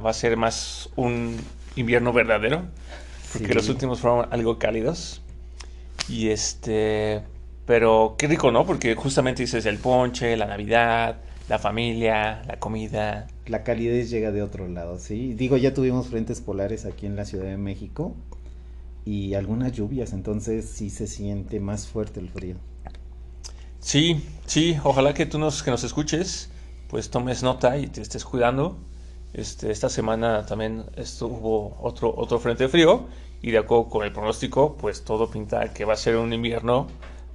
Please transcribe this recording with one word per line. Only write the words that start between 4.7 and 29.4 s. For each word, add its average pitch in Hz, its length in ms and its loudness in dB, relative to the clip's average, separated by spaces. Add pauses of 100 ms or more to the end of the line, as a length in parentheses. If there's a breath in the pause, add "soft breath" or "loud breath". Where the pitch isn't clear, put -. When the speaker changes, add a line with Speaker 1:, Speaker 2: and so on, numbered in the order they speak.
Speaker 1:
Y 113 180 0
este, 107 960 0 (420)
pero 113 520 8
qué 147 100 2
rico, 151 240 6
¿no? 120 140 6
Porque 135 300 2
justamente 131 480 2
dices 117 220 0
el 107 120 0
ponche, 123 580 4
la 107 120 2
Navidad, 113 760 2 (260 loud breath)
la 113 100 2
familia, 110 920 2
la 113 120 -8
comida. 107 680 -4 (180)
Speaker 2:
La 113 180 -4
calidez 117 460 0
llega 110 240 0
de 104 80 0
otro 95 260 -6
lado, 87 320 -6
¿sí? 117 360 -6
Digo, 127 200 2
ya 131 180 4
tuvimos 127 340 2
frentes 117 340 -4
polares 104 440 -4
aquí 98 200 -8
en 101 100 -4
la 104 80 -4
Ciudad 95 220 -6
de 95 120 -4
México 101 560 -6 (920 loud breath)
y 98 300 -2
algunas 110 360 -2
lluvias, 110 400 -4
entonces 107 580 -4
sí 104 200 -6
se 101 180 -6
siente 101 540 -4
más 104 260 -4
fuerte 107 320 -6
el 90 80 -8
frío. 92 300 -10 (1200 loud breath)
Speaker 1:
Sí, 156 420 4 (240)
sí, 160 380 4
ojalá 139 300 6
que 160 120 0
tú 151 140 -2
nos, 151 240 0
que 135 80 0
nos 120 140 0
escuches, 156 640 -2 (400 loud breath)
pues - 200 -4
tomes 123 320 0
nota 127 360 4
y 139 100 -2
te - 140 -10
estés - 240 -8
cuidando. 131 520 2 (560 loud breath)
Este, - 380 -6